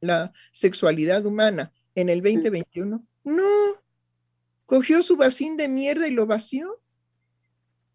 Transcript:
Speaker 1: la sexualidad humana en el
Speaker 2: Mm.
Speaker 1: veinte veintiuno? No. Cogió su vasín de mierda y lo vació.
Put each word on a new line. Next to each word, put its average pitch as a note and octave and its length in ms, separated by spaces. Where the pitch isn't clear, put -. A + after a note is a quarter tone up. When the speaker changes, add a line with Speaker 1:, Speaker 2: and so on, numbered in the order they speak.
Speaker 1:
la E3+ 300
sexualidad F3+ 760
humana G#3 460
en F3+ 140
el F3 120
Speaker 2:
Mm. - 20
Speaker 1:
veinte A3 260
veintiuno? G3 560
No. G4+ 580
Cogió C4 360
su F4 160
vasín C#4+ 400
de D4 100
mierda C#4+ 400
y D4 40
lo A#3 140
vació. C4+ 560